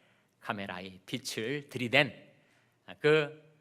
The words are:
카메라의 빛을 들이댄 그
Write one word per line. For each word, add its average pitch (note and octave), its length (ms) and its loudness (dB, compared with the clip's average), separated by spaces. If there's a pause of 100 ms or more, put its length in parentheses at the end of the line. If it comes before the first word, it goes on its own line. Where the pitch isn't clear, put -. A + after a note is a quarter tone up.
(400)
카메라의 F#2+ 640 -8
빛을 C3 640 -6
들이댄 B2 680 0 (680)
그 D3+ 440 4 (180)